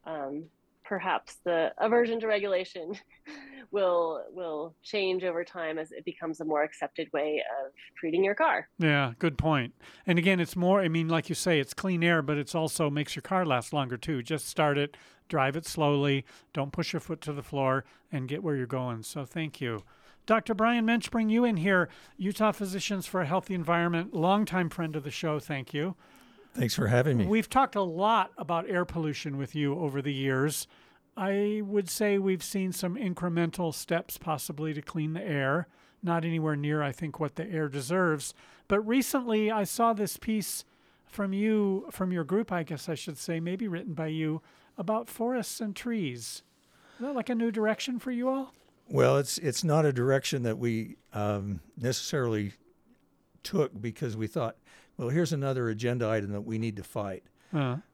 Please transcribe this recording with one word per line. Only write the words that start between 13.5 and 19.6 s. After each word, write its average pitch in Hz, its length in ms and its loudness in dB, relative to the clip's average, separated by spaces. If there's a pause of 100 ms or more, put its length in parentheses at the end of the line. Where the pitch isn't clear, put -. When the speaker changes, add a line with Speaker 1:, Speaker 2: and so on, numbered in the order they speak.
Speaker 2:
longer 127 240 -2
too. 131 260 -2
Just 151 240 -4
start 147 300 4
it, 143 180 -2 (320)
drive 139 300 2
it 165 80 -6
slowly, 143 580 2 (300)
don't 139 180 -4
push - 220 -4
your 170 80 -2
foot 160 200 -8
to 151 120 -6
the 143 100 -8
floor, 135 400 2 (280)
and 131 180 -4
get 151 140 -4
where 156 120 0
you're 127 100 -2
going. 120 380 -4
So 143 220 -8
thank 160 340 -6
you. 117 240 -4 (420)